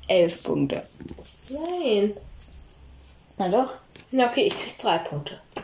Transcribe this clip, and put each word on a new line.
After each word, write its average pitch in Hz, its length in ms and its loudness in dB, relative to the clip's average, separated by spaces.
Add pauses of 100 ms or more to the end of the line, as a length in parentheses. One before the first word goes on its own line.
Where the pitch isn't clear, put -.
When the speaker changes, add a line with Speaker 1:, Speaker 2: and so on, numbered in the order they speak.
Speaker 1:
elf 170 360 4
Punkte. 143 400 0 (680)
Speaker 2:
Nein. 269 680 0 (1200)
Speaker 1:
Na 190 120 -2
doch. 247 240 2 (380)
Speaker 2:
Na 254 160 4
okay, 247 200 2
ich - 100 0
krieg - 220 -10
drei 175 200 2
Punkte - 400 -8 (240)